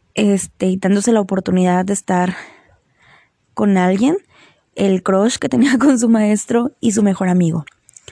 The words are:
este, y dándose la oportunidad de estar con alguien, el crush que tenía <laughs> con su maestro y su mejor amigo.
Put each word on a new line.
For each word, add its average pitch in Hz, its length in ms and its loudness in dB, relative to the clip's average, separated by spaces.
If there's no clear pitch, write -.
este, 202 540 -2
y 185 100 -2
dándose 202 340 0
la 220 100 4
oportunidad 185 640 0
de 202 80 -4
estar 185 420 -2
con 202 240 0
alguien, 202 400 0
el 190 280 0
crush 196 340 0
que - 120 -6
tenía 254 280 2
<laughs> - 20 -2
con 262 200 2
su 233 100 0
maestro 220 680 0
y 226 140 -2
su 214 100 0
mejor 190 260 0
amigo. 170 360 0